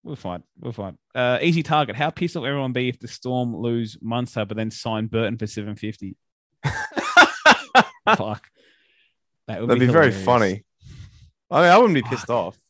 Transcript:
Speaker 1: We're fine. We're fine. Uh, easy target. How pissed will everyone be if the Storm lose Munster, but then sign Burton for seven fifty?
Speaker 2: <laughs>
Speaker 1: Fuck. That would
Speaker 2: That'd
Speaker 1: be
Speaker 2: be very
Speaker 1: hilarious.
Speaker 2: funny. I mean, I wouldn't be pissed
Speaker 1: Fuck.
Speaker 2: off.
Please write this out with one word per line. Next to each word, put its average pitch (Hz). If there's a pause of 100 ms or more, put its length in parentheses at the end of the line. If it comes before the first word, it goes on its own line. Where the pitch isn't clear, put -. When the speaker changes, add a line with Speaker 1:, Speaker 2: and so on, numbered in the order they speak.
Speaker 1:
We're 156
fine. - (160)
We're 120
fine. 98 (180)
Uh, 123
easy 165
target. 147
How 147
pissed 175
will 139
everyone 135
be 123
if 120
the 113
Storm 127
lose 117
Munster, 117
but 104
then 110
sign 110
Burton 113
for 107
seven 104
fifty? 101 (480)
Speaker 2:
<laughs> - (1400)
Speaker 1:
Fuck. 110 (960)
That 104
would 117
Speaker 2:
That'd 123
Speaker 1:
be 127
Speaker 2:
be 123
very 156
Speaker 1:
hilarious. 98
Speaker 2:
funny. 104 (880)
I 151
mean, 175
I 196
wouldn't 226
be 131
pissed 123
Speaker 1:
Fuck. -
Speaker 2:
off. 98 (100)